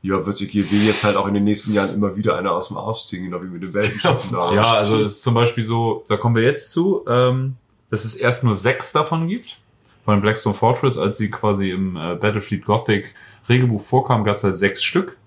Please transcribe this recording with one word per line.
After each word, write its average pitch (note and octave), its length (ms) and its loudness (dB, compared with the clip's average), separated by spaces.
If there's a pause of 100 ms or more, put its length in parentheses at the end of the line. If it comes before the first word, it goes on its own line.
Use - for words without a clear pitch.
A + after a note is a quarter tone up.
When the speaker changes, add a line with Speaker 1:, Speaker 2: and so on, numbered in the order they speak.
Speaker 1:
Ja, F#2+ 220 0
wird G2+ 120 -4
sich G2 160 -6
G G2+ 180 2
W G2+ 60 2 (100)
jetzt G#2+ 160 2
halt G2+ 140 4
auch G2 100 2
in G2 80 -2
den G2+ 80 2
nächsten G#2 300 0
Jahren G2+ 200 2
immer G2+ 220 -2
wieder G2 220 0
eine F#2 160 -2
aus F2+ 160 -4
dem F#2 80 -10
Arsch G#2+ 300 -6
ziehen, F#2 180 -8
genau F2+ 180 -8
wie F#2+ 60 -12
mit F2 140 -12
dem F#2 120 -10
Weltenschutz. G#2 300 -2
Speaker 2:
Aus - 240 2
dem F2+ 100 -2
Arsch F2 160 0
Speaker 3:
Ja, A2 200 6
also G#2 240 2
Speaker 2:
ziehen. G#2+ 80 2
Speaker 3:
ist G2+ 160 -8
zum A#2+ 120 2
Beispiel A#2 300 2
so, A#2 420 0
da G#3 100 0
kommen A#2+ 200 2
wir A2+ 80 4
jetzt C#3+ 260 0
zu, F3+ 380 0
ähm, B2+ 480 0 (340)
dass G#2 140 -2
es A2+ 100 -2
erst B2 300 -2
nur A2 100 4
sechs G2+ 380 -2
davon D#3+ 340 0
gibt. A3 320 -8 (460)
Von G#2 160 4
Blackstone G#2+ 340 0
Fortress, A#2+ 420 0
als G2+ 220 -2
sie G#2+ 100 -2
quasi G2 420 -2
im, F#2 260 -4
äh, E2 180 -4
Battlefleet G#2 520 -2
Gothic G#2 480 0 (340)
Regelbuch A#2+ 340 2
vorkam, B2+ 400 2
gab's G2+ 220 0
halt F#2+ 100 2
sechs F#2+ 300 -2
Stück. - 320 -2 (100)